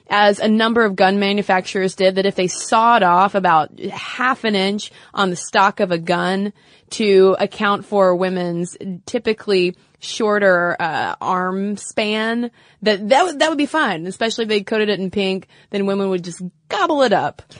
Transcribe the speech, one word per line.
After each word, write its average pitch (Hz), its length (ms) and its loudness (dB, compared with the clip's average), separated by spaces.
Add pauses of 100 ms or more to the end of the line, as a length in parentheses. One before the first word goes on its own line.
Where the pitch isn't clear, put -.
as 208 300 4
a - 80 -2
number 226 380 2
of 196 100 0
gun 196 240 4
manufacturers 196 800 -2
did, 190 180 2
that 190 120 0
if 196 100 -2
they 185 100 0
sawed 233 560 2
off 185 320 4
about 175 460 2
half - 640 -6
an 214 100 0
inch 202 380 -2 (200)
on 190 180 0
the 175 60 -4
stock 202 440 0
of 190 100 0
a 170 80 0
gun 180 540 -2 (380)
to 190 500 4
account 202 440 -2
for 190 300 2
women's 175 640 -4 (300)
typically 202 720 -2 (220)
shorter, 196 800 0
uh, 127 420 -2
arm 185 560 -2
span, 220 760 -4 (300)
that, 202 260 0
that 285 160 4
would, 294 160 -4
that 311 80 4
would 320 100 -2
be 285 80 0
fine, 202 400 -2
especially 226 380 -4
if 208 40 -4
they 214 140 0
coated 214 260 -2
it 190 120 -2
in 190 100 -4
pink, 190 380 -2 (220)
then 202 160 -2
women 196 240 0
would 180 120 -2
just 175 180 -12 (280)
gobble 330 340 0
it 233 100 4
up. 143 300 0 (180)